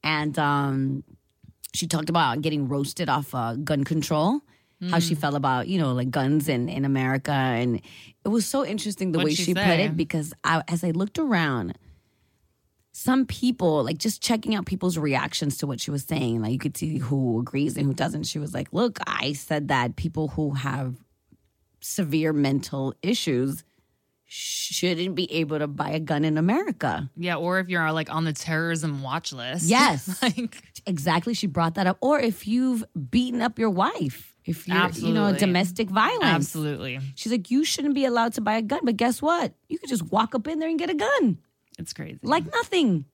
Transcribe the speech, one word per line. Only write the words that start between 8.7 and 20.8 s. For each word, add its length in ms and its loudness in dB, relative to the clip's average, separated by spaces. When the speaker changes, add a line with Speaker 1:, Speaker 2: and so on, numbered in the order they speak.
Speaker 1:
the 60 2
Speaker 2:
What'd 140 2
Speaker 1:
way 20 0
Speaker 2:
she 100 0
Speaker 1:
she 100 2
put 80 0
Speaker 2:
say? 220 4
Speaker 1:
it, 140 0
because 340 -2
I, 260 2
as 160 -2
I 80 0
looked 260 -2
around, 580 0
some 340 2
people, 580 2
like, 140 -2
just 240 -2
checking 320 0
out 120 -2
people's 320 0
reactions 600 0
to 80 -4
what 140 -4
she 100 -6
was 140 -2
saying, 380 0
like, 100 0
you 60 0
could 180 -4
see 220 -2
who 400 0
agrees 380 -2
and 100 0
who 80 2
doesn't. 300 -4
She 140 -6
was 140 -8
like, 200 -6
"Look, 340 0
I 280 -2
said 340 -4
that 280 2
people 320 -2
who 260 -2
have 420 -4